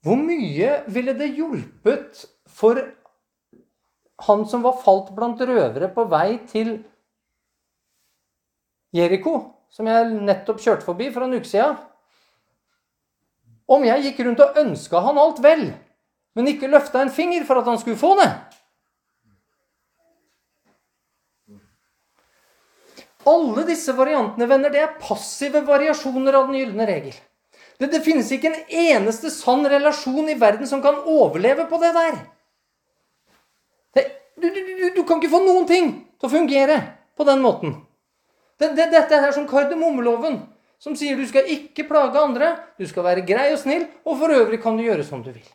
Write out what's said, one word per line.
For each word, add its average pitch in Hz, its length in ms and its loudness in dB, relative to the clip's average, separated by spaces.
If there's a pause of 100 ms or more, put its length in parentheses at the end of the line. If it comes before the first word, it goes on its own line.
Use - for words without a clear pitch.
Hvor 208 80 2
mye 254 540 -2 (180)
ville 247 320 -4
det 294 160 -6
hjulpet 277 840 -6 (260)
for 233 320 0 (1400)
han 214 240 2
som 240 160 -4
var 254 160 0
falt 196 380 4
blant 233 260 -6
røvere 170 480 0
på 233 160 -2
vei 180 300 0 (100)
til 220 220 -4 (2250)
Jericho, 185 380 0 (340)
som 220 240 -8
jeg 233 160 4 (220)
nettopp 208 340 -2
kjørte - 240 0
forbi 196 240 -6
for 247 160 -6
en 254 80 -4
uke - 140 -6
siden, 233 260 0 (1900)
om 277 160 6
jeg 269 240 2
gikk 269 220 -6
rundt 254 180 6
og 294 160 0
ønsket 180 460 -2
han 294 160 2
alt 311 180 -2
vel, 302 240 6 (720)
men 269 140 2
ikke 269 180 -4
løftet 277 320 2
en 269 160 -4
finger 349 300 -2
for 254 100 2
at 233 80 -4
han 233 140 -2
skulle 233 180 -6
få 359 220 4
det? 156 100 4 (4000)
Alle 302 400 2
disse 320 240 -4
variantene, 240 560 -2
venner, 269 240 2
det 294 140 2
er 311 180 -10
passive 285 640 -4
variasjoner 269 680 2
av 262 100 4
den 269 140 -4
gyldne 220 260 -4
regel. 143 300 -6 (600)
Det, 285 140 -4
det 311 100 0
finnes 311 320 0
ikke 311 160 -2
en 320 240 -8
eneste 285 560 0
sann 277 400 0
relasjon 285 640 0
i 277 80 -4
verden 220 260 2
som 269 160 -4
kan 285 140 4 (100)
overleve 269 640 2
på 320 80 -2
det 339 160 2
der. 330 220 0 (1800)
Det, 262 120 4 (280)
du, 339 140 -4
du, 392 180 -4
du, 370 200 -6 (100)
du 359 100 2
kan 330 140 0
ikke 311 160 -2
få 381 80 4
noen 370 260 4
ting 339 220 2 (260)
til - 80 -8
å 233 60 -4
fungere 285 460 2 (360)
på 294 140 -2
den 269 160 4
måten. 170 320 0 (840)
Det, 302 220 0
det, 330 160 4
dette 311 240 6
er 277 160 2
som 285 100 -4
kardemommeloven, 277 960 -2 (420)
som 294 160 -10
sier 277 220 -4
du 262 100 -6
skal 269 240 2
ikke 302 320 -10
plage 285 320 2
andre, 294 380 0 (240)
du 185 100 -8
skal 180 160 -6
være 180 220 0
grei 262 240 2
og 302 100 -2
snill, 320 240 -2 (220)
og 302 160 -4
for 320 100 2
øvrig 226 300 2
kan 220 160 -2
du - 80 -4
gjøre 160 180 -2
som 143 160 -12
du 123 80 -14
vil. 117 240 -20